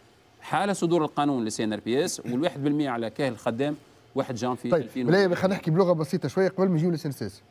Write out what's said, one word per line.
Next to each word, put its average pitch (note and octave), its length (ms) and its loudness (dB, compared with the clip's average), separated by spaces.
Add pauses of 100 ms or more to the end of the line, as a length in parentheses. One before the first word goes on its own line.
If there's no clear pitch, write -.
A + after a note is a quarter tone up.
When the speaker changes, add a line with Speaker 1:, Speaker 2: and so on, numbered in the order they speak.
(420)
Speaker 1:
حال F#3+ 340 0
صدور E3+ 300 2
القانون C#3+ 400 0
لسي G#2+ 180 -4
إن G#2+ 100 0
آر G#2 60 -4
بي B2+ 260 0
إس، - 140 -6
والواحد C3+ 440 -2
بالمية D3 260 0
على A#2 200 -4
كاهل C3 220 -2
الخدام B2 440 -2 (400)
واحد C3 200 -4
جانفي B2 340 -4
Speaker 2:
طيب، D#3 140 2
Speaker 1:
ألفين. B2 240 -4
Speaker 2:
بلا، F3 280 4
خلينا F#3+ 200 0
نحكي E3+ 160 -2
بلغة F3 220 4
بسيطة D#3 340 -2
شوية F#3 220 2
قبل F#3 180 0
ما F3+ 80 2
نجيو E3+ 160 2
لسي D#3+ 160 -4
إن C#3 60 -4
إس - 100 -8
إس. G2 280 -10